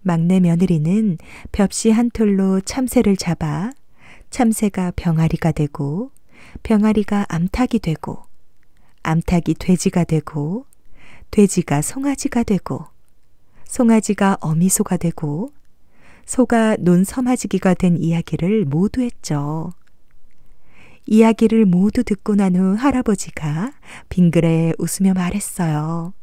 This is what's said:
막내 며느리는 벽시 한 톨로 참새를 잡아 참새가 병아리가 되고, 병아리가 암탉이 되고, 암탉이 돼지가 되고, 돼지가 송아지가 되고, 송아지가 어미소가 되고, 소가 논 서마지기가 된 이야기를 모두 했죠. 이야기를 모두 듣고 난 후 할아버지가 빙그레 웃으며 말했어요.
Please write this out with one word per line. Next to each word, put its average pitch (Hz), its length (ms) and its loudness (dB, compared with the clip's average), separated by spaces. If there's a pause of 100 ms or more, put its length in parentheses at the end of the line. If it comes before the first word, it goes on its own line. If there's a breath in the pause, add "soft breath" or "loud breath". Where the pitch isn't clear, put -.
막내 175 380 2
며느리는 175 760 2 (360 loud breath)
벽시 208 380 0
한 233 200 2
톨로 190 500 2
참새를 226 560 0
잡아 165 560 -4 (580 soft breath)
참새가 208 680 0
병아리가 160 560 0
되고, 151 580 -4 (540 loud breath)
병아리가 208 640 2
암탉이 190 520 0
되고, - 440 -6 (800)
암탉이 160 540 0
돼지가 180 460 0
되고, 160 600 -4 (640 soft breath)
돼지가 170 520 2
송아지가 269 600 -4
되고, 170 440 -4 (760 soft breath)
송아지가 214 760 2
어미소가 175 560 0
되고, 165 560 -4 (760 soft breath)
소가 226 540 2
논 175 240 4
서마지기가 214 680 0
된 175 220 2
이야기를 170 680 -2
모두 175 380 0
했죠. 160 720 -6 (1300 soft breath)
이야기를 220 600 4
모두 190 360 2
듣고 208 320 -4
난 196 220 2
후 190 180 2
할아버지가 226 1000 -2 (360 loud breath)
빙그레 165 680 2
웃으며 190 360 0
말했어요. 170 1000 -4 (100)